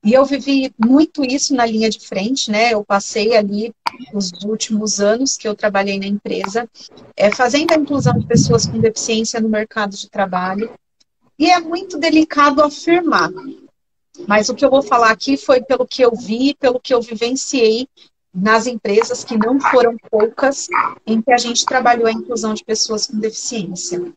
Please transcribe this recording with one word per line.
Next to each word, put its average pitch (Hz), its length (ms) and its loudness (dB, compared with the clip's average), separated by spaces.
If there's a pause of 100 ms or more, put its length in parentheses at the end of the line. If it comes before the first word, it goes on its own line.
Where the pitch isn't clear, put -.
e 214 100 4
eu 269 120 6
vivi 277 520 -2
muito 277 460 4
isso 262 320 -2
na 240 100 2
linha 220 240 0
de - 160 -8
frente, 220 460 -4
né? 226 220 2
Eu 208 100 -2
passei 208 540 -2
ali 208 340 -2 (420)
os 196 180 -4 (120)
últimos 214 560 -4
anos 226 380 0
que - 100 -6
eu 208 80 -4
trabalhei 196 420 -2
na 196 80 -6
empresa, 202 640 -4 (460)
é, 202 160 0
fazendo 285 400 0
a 320 40 4
inclusão 269 440 2
de - 60 -4
pessoas - 400 2
com - 120 -6
deficiência 220 640 -2
no 220 80 0
mercado 214 480 -4
de - 140 -14
trabalho, 190 600 -4 (720)
e 320 100 4
é 359 120 6
muito 349 360 -8
delicado 302 640 2
afirmar, 294 680 0 (1000)
mas 208 220 2
o 254 60 -4
que 285 100 0
eu 269 40 6
vou 269 120 4
falar 240 300 2
aqui 269 260 -2
foi 262 240 2
pelo 254 260 -2
que - 160 -2
eu 247 100 4
vi, 233 460 -2
pelo 247 200 0
que - 140 -2
eu 233 80 2
vivenciei 233 880 -2 (500)
nas 220 300 2
empresas, 226 560 0
que 226 140 -4
não 247 240 2
foram 240 340 4 (160)
poucas, 233 560 0 (400)
em 226 140 0
que 262 100 0
a 240 60 6
gente 240 280 -2
trabalhou 240 400 2
a 226 60 4
inclusão 220 420 -4
de 214 120 -10
pessoas 220 420 -4
com 214 100 -8
deficiência 226 1000 -6